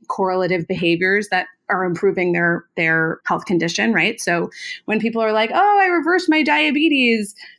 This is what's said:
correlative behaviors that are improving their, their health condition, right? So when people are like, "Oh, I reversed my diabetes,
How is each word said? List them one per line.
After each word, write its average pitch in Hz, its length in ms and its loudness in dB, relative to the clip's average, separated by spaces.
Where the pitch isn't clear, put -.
correlative 185 600 -2
behaviors 185 640 0
that 180 180 -2
are 185 140 -2
improving 180 480 0
their, 170 320 0
their 160 480 0
health 175 200 -2
condition, 180 460 0
right? - 300 0
So 175 280 -2
when 214 140 -2
people 226 220 -2
are 220 120 0
like, 220 200 0
"Oh, 403 280 4
I 381 60 2
reversed 349 420 0
my 311 140 4
diabetes, 285 920 2